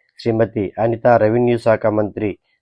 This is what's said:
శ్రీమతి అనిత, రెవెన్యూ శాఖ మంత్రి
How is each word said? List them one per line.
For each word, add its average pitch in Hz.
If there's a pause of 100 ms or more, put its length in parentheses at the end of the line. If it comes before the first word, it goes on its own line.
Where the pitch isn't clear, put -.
(200)
శ్రీమతి 113
అనిత, 117
రెవెన్యూ 120
శాఖ 113
మంత్రి 104 (220)